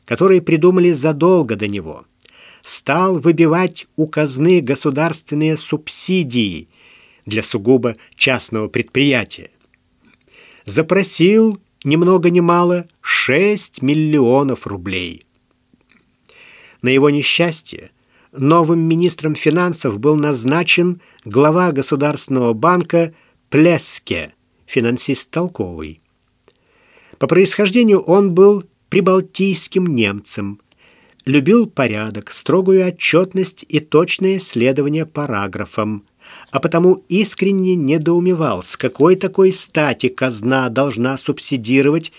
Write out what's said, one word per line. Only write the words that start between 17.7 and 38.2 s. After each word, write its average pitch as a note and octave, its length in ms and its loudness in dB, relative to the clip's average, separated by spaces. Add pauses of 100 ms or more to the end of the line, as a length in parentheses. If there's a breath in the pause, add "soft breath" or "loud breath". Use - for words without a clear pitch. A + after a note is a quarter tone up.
новым D#3+ 480 2
министром E3 560 0
финансов D#3+ 640 -2
был D3+ 160 2
назначен D3+ 840 0 (240 soft breath)
глава D3+ 460 2
Государственного C3+ 840 -2
банка E3 600 0 (360 soft breath)
Плеске, D3 840 0 (320)
финансист B2 640 -2
толковый. F2 720 -8 (1160 soft breath)
По C#3 100 -2
происхождению G3 720 2
он F#3+ 340 2
был G3 300 4 (240)
прибалтийским F#3 1080 0
немцем, G#2 680 -4 (640 soft breath)
любил D3 440 2
порядок, G#2+ 640 -4
строгую F#3 520 2
отчетность F3+ 840 -2
и D#3 100 -2
точное F3+ 600 0
следование C#3+ 680 -2
параграфам – G#2 960 -6 (460 loud breath)
а C#3 100 -2
потому F3 480 2
искренне F#3+ 680 0
недоумевал, D#3+ 880 0